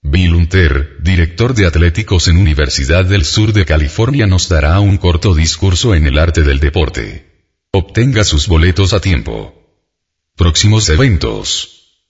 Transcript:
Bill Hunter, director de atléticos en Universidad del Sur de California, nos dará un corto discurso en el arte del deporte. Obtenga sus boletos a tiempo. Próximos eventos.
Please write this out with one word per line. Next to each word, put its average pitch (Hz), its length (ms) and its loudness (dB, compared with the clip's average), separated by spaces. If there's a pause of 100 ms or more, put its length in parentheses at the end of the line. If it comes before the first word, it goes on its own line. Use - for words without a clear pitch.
Bill 82 320 0
Hunter, 82 680 0
director 87 520 0
de 107 100 2
atléticos 85 640 0
en 82 80 4
Universidad 76 720 0
del 95 180 0
Sur 107 300 -2
de 101 100 2
California, 107 600 0
nos 92 240 0
dará 80 300 2
un 101 180 2
corto 87 360 0
discurso 87 600 0
en 76 120 2
el 69 120 0
arte 82 240 0
del 69 180 0
deporte. 69 720 -4 (400)
Obtenga 107 520 0
sus 78 260 0
boletos 87 440 2
a 104 80 0
tiempo. 55 540 -4 (840)
Próximos 104 540 2
eventos. - 1040 -2 (160)